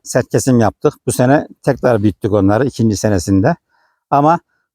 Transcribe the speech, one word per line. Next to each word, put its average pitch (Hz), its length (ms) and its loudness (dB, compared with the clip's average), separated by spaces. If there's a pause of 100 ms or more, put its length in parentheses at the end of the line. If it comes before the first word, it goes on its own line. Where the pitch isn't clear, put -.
sert - 260 -4
kesim 123 300 0
yaptık. 113 340 0 (140)
Bu 120 40 -4
sene 131 360 0 (160)
tekrar 120 400 0
büyüttük 101 300 -2
onları 104 320 2
ikinci 113 320 -2
senesinde. 101 580 0 (540)
Ama 151 300 2 (360)